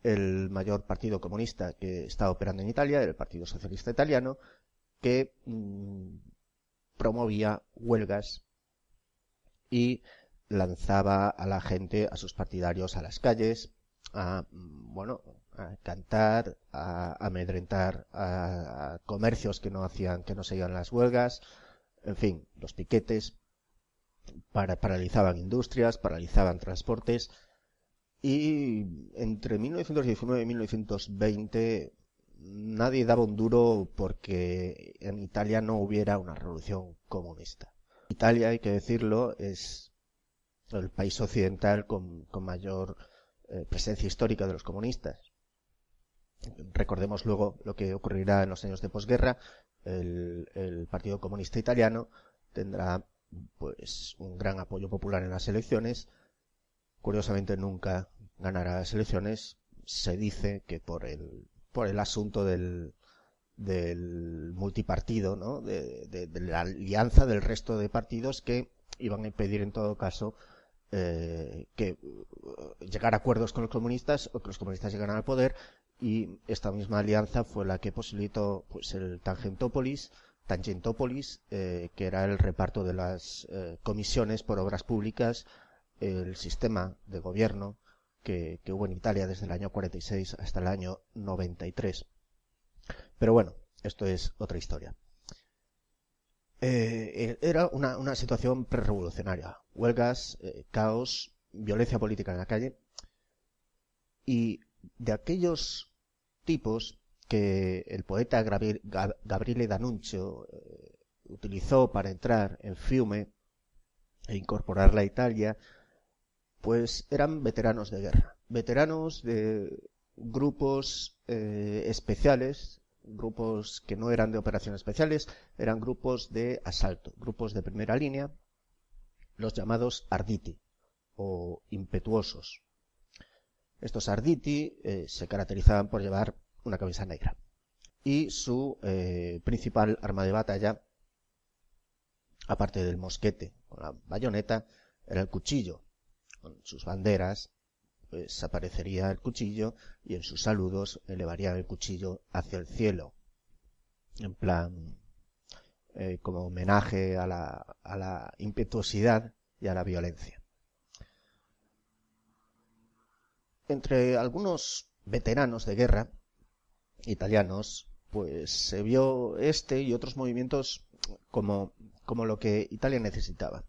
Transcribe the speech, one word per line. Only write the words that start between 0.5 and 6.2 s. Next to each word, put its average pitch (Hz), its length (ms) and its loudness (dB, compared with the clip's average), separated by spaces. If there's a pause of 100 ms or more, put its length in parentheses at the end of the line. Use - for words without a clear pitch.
partido 98 340 -2
comunista 95 540 -4
que 90 320 -6
estaba 98 240 2
operando 95 320 -2
en 104 80 -2
Italia 143 320 4
era 92 80 2
el 80 60 -6
Partido - 280 -6
Socialista 87 460 -6
Italiano, 131 480 2 (640)
que, 127 340 4 (100)
mm, 98 720 -8 (800)